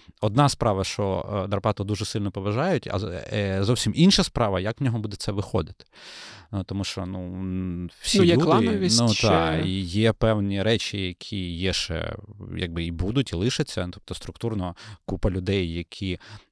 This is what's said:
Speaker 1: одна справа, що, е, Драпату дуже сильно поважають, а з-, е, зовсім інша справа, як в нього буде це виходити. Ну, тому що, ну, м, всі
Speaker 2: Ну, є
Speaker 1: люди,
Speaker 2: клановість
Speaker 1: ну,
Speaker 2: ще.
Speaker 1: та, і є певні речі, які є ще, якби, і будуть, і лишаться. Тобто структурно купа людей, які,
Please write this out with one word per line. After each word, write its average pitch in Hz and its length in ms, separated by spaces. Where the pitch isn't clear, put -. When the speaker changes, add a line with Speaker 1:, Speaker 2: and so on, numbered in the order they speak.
Speaker 1:
одна 117 280
справа, 98 360
що, 98 420
е, 104 40
Драпату 101 360
дуже 104 200
сильно 101 260
поважають, 113 600
а 92 60
з-, 90 240
е, 98 320
зовсім 110 320
інша 185 280
справа, 98 360
як 104 200
в 143 40
нього 120 140
буде 104 180
це - 160
виходити. 98 520
Ну, 95 120
тому 98 200
що, 92 220
ну, 92 120
м, 92 720
всі - 180
Speaker 2:
Ну, 190 60
є 175 100
Speaker 1:
люди, 143 100
Speaker 2:
клановість 175 560
Speaker 1:
ну, 117 140
Speaker 2:
ще. 110 140
Speaker 1:
та, 82 280
і 82 140
є 101 320
певні 101 500
речі, 104 440
які 92 440
є 90 220
ще, 80 440
якби, 85 280
і 85 60
будуть, 95 420
і - 40
лишаться. 90 560
Тобто - 220
структурно 95 600
купа 98 260
людей, 92 440
які, 87 440